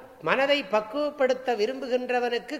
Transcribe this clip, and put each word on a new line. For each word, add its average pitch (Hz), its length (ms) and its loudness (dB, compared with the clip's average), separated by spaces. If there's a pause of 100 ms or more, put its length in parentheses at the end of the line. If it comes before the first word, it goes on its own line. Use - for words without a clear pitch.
(220)
மனதை 269 420 4
பக்குவப்படுத்த 254 920 0
விரும்புகின்றவனுக்கு 247 1040 -2